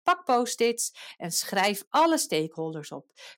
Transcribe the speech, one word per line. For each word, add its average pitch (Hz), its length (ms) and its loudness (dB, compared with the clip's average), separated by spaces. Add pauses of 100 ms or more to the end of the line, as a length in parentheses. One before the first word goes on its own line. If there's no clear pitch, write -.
pak 359 220 0
post-its 233 920 0
en 170 140 -8
schrijf 196 580 0
alle 320 300 4
stakeholders 160 760 -4
op. 139 200 -16 (260)